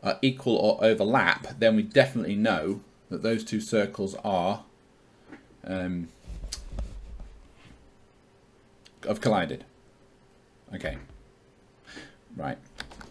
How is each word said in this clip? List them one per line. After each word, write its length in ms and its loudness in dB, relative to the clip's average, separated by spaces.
are 200 -2
equal 340 2
or 280 4
overlap, 760 4
then 180 6
we 60 4
definitely 540 2
know 460 0
that 140 -6
those 200 0
two 180 -4
circles 640 0
are, 420 0
um, 440 -6
have 160 -2
collided. 440 0
Okay. 240 -6
Right. 220 -8